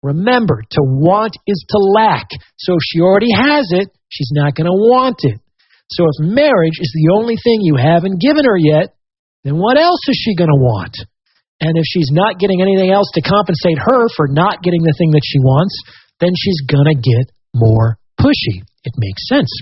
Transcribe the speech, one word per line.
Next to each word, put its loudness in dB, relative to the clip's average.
Remember, -2
to -2
want 0
is -4
to 0
lack. 2
So -4
if -2
she -4
already 2
has 0
it, 0
she's -8
not 0
gonna -2
want 2
it. -2
So -2
if -2
marriage 0
is -6
the 2
only -2
thing 0
you 2
haven't 0
given 2
her 2
yet, 2
then -4
what 2
else 0
is -2
she -4
gonna 2
want? -2
And -2
if 0
she's -2
not 0
getting 0
anything 2
else 2
to -2
compensate 0
her 2
for -2
not 0
getting 0
the 2
thing 2
that 2
she -2
wants, 2
then 0
she's -4
gonna 2
get 0
more 2
pushy. -2
It -8
makes -8
sense. 0